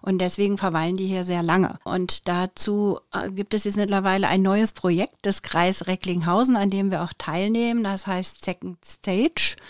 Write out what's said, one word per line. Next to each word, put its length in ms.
und 160
deswegen 400
verweilen 380
die 100
hier 160
sehr 220
lange. 400
Und 420
dazu, 720
äh, 180
gibt 240
es 80
jetzt 140
mittlerweile 500
ein 160
neues 300
Projekt 520
des 180
Kreis 440
Recklinghausen, 680
an 140
dem 200
wir 140
auch 120
teilnehmen. 680
Das 240
heißt 360
Second 400
Stage. 720